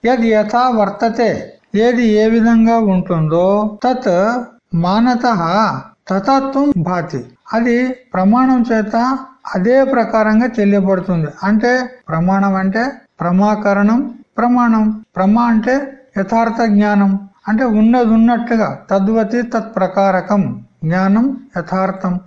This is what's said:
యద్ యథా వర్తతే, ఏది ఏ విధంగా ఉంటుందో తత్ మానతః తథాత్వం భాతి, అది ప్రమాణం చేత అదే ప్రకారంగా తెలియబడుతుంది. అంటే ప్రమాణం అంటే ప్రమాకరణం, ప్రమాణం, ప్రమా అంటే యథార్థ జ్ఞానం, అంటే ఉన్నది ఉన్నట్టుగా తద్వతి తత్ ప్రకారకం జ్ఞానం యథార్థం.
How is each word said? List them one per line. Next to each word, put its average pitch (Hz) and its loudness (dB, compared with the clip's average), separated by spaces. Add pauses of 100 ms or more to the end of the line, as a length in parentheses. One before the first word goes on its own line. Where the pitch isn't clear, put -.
యద్ 233 2
యథా 214 0 (140)
వర్తతే, 214 0 (540)
ఏది 240 2 (180)
ఏ - 2 (100)
విధంగా 226 4 (180)
ఉంటుందో 170 0 (380)
తత్ 254 0 (680)
మానతః 233 0 (680)
తథాత్వం 269 0 (200)
భాతి, 170 -4 (340)
అది 233 0 (380)
ప్రమాణం 240 2
చేత 220 -2 (580)
అదే 214 2 (160)
ప్రకారంగా 220 2 (100)
తెలియబడుతుంది. 190 0 (200)
అంటే 220 2 (360)
ప్రమాణం 190 0
అంటే 196 -2 (380)
ప్రమాకరణం, 202 2 (380)
ప్రమాణం, 233 2 (320)
ప్రమా 208 2
అంటే 226 0 (440)
యథార్థ 226 -2 (160)
జ్ఞానం, 202 2 (360)
అంటే 220 0 (160)
ఉన్నది 233 4
ఉన్నట్టుగా 233 0 (220)
తద్వతి 214 0 (140)
తత్ 226 -4
ప్రకారకం 190 0 (420)
జ్ఞానం 190 0 (320)
యథార్థం. 185 -4 (120)